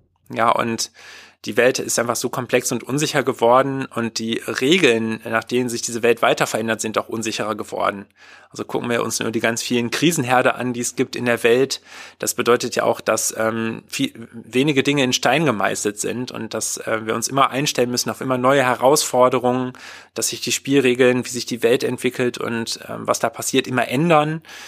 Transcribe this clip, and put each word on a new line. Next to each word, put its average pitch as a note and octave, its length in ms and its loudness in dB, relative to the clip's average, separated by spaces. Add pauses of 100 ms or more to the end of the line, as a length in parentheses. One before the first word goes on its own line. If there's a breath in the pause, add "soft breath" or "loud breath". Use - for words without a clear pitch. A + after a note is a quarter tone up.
(320)
Ja, A#2 180 2
und A#2 400 -2 (540 loud breath)
die G#2+ 120 -4
Welt A#2+ 220 4
ist - 220 -4
einfach A#2 160 0
so B2+ 120 -4
komplex B2 440 -2
und A#2 100 -4
unsicher C#3+ 400 -2
geworden C3 640 2
und A#2 320 -4
die A2+ 300 -4
Regeln, A#2 760 2
nach A2+ 200 -2
denen B2 240 0
sich A#2 140 -6
diese A#2 200 -6
Welt A#2 180 4
weiter C3 280 2
verändert, A2+ 320 -2
sind A2 180 -2
auch G#2 100 -4
unsicherer A2 460 -4
geworden. G2+ 520 -4 (440 loud breath)
Also G#2+ 140 -8
gucken A#2 260 -4
wir A#2 140 2
uns A2+ 160 -4
nur A2+ 100 -2
die A2+ 80 -4
ganz A2+ 240 0
vielen A#2+ 300 -2
Krisenherde B2+ 640 2
an, B2 160 -4
die A#2+ 80 -6
es - 160 -6
gibt B2+ 180 -2
in B2 120 -4
der A#2 180 0
Welt. B2+ 360 4 (380 loud breath)
Das - 160 -4
bedeutet A#2+ 400 2
ja A2 80 0
auch, A2+ 180 0
dass, - 360 0
ähm, A2+ 500 -2
viel, A#2+ 460 -6
wenige B2+ 500 0
Dinge C#3+ 220 2
in B2+ 80 0
Stein C#3+ 340 2
gemeißelt G#2 540 0
sind A2 320 -6
und A2+ 200 -8
dass, - 260 -6
äh, A2 280 -4
wir A2 80 -2
uns A2+ 140 -4
immer C3 220 0
einstellen B2+ 420 0
müssen A#2+ 180 -2
auf G#2 100 -8
immer C3 180 -2
neue C3 260 4
Herausforderungen, B2+ 1120 2 (400 loud breath)
dass - 140 -4
sich A#2 120 -6
die A#2 120 -2
Spielregeln, B2 720 4
wie - 60 -10
sich B2 160 -6
die A#2+ 160 -4
Welt A#2+ 220 4
entwickelt B2 540 -2
und, A#2 500 -6
ähm, A2+ 180 -8
was A#2 140 0
da A#2+ 100 0
passiert, - 380 -2
immer B2+ 180 0
ändern. D#3 560 2 (260 loud breath)